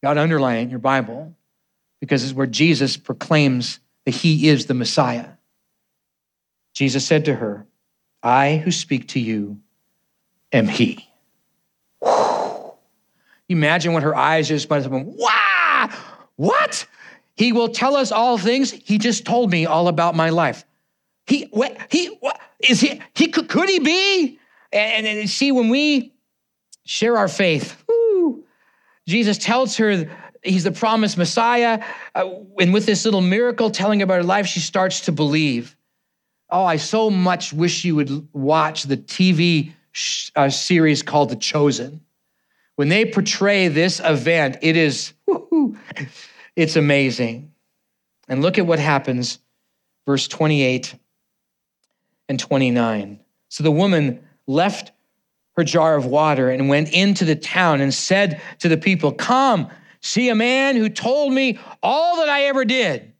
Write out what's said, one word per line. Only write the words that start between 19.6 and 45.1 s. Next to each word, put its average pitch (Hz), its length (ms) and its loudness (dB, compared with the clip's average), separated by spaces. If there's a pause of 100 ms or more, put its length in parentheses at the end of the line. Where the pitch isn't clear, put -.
all 165 220 2
about 170 260 0
my 160 160 0
life." 160 340 0 (640)
He, 285 260 0
what, 226 240 -2 (140)
he, 349 180 0 (120)
what, 285 180 -6 (220)
is 254 200 4
he, 285 200 0 (140)
he, - 140 2
could, - 200 -2
could 370 200 0
he 381 100 2
be? 359 600 0 (340)
And, 220 340 0
and, 214 140 -4
and 208 100 -4
see, 277 220 0
when 240 180 2
we 285 420 0 (720)
share 233 320 -2
our 202 120 0
faith, 165 580 -2
whew, 392 580 2 (640)
Jesus 208 300 2
tells 240 400 0
her 196 320 0 (320)
he's 185 220 0
the - 60 0
promised 220 460 0
Messiah. 233 640 0 (320)
Uh, 190 140 -2 (320)
and 180 140 4
with 214 100 2
this 208 220 0
little 202 160 2
miracle 226 480 2
telling 208 320 0
about 190 140 2
her 180 60 2
life, 190 240 0
she 180 140 -4
starts 185 460 -2
to 175 60 0
believe. 147 600 -2 (760)
Oh, 185 140 0
I 170 120 2
so 220 320 0
much 180 460 0
wish 165 320 0
you 165 100 2
would 143 140 0
l-, 151 140 -6 (100)
watch 156 480 0
the 139 160 -4
T - 340 0
V 160 420 0 (180)
sh-, - 440 -8
uh, 139 140 4
series 156 520 2
called 143 280 0
The 123 60 -6
Chosen. 143 680 -2 (760)
When 143 140 0
they 214 160 2
portray 196 600 0
this 165 360 0
event, 151 560 0
it 160 160 2
is, 151 380 0 (120)